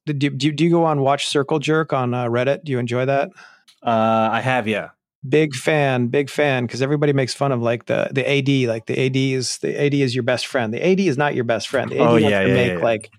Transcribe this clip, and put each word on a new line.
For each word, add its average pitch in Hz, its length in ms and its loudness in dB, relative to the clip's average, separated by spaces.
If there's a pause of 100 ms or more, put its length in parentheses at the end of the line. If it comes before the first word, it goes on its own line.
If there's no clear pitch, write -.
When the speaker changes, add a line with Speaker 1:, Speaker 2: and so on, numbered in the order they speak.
Speaker 1:
Do, 156 80 -4
do, 143 160 -2 (220)
do 151 120 -2
you 170 60 4
go 170 160 4
on 151 160 2
Watch 139 260 0
Circle 151 320 0
Jerk 156 320 0
on, 127 220 0
uh, 123 120 -2
Reddit? 123 380 0
Do 151 80 -8
you 127 80 0
enjoy 123 260 -2
that? 139 240 0 (540)
Speaker 2:
Uh, 113 480 2
I 110 100 0
have, 123 260 -2
yeah. 98 220 -4 (380)
Speaker 1:
Big 147 280 2
fan, 139 540 0
big 139 200 0
fan, 131 380 0
'cause 117 160 -4
everybody 147 280 2
makes 135 220 0
fun 139 180 -2
of, 123 80 0
like, 117 280 -2
the, 110 240 0
the 131 180 -2
A 139 120 2
D, 135 260 2
like, 113 180 -4
the - 140 -4
A 131 100 0
D 135 240 0
is, 127 240 -4
the - 160 -4
A 147 160 0
D 139 140 0
is 127 120 0
your 127 80 -2
best 120 220 -2
friend. 117 260 -2
The 120 140 -4
A 185 80 4
D 190 140 0
is 131 100 0
not 147 160 0
your 127 120 -2
best 117 220 -2
friend. 117 220 -2
The 127 60 -6
A - 20 -2
D 139 60 2
Speaker 2:
Oh, 120 80 4
Speaker 1:
wants 110 180 4
Speaker 2:
yeah, 101 120 2
Speaker 1:
to 95 60 2
Speaker 2:
yeah, 95 60 2
Speaker 1:
make, 95 140 2
Speaker 2:
yeah, 90 100 -2
yeah. 85 60 -2
Speaker 1:
like, 113 360 -2